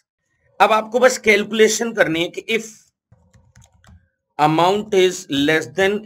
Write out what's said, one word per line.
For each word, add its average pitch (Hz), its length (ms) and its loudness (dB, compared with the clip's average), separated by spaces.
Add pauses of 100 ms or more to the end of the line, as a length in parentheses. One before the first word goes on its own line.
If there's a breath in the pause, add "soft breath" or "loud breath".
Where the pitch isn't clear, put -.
(600)
अब 208 120 4
आपको 220 260 -2
बस 247 200 2
कैलकुलेशन 214 760 0
करनी 165 300 -2
है 175 60 -4
कि 220 300 -6
if 226 60 -8 (1800)
amount 175 540 0
is 185 200 2 (340)
less 160 180 0 (140)
than 196 240 0